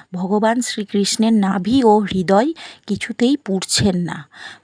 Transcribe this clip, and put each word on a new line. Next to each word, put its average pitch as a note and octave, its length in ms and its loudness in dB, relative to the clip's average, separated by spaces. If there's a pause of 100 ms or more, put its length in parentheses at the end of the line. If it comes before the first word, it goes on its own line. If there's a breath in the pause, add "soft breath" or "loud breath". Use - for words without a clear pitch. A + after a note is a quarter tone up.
(140 loud breath)
ভগবান G#3 460 0
শ্রীকৃষ্ণের A3 720 -2
নাভি G3+ 520 2
ও G#3+ 140 6
হৃদয় G3 540 0 (340 loud breath)
কিছুতেই A#3+ 500 0
পুড়ছেন F#3+ 600 -2
না। E3 320 -6 (360 loud breath)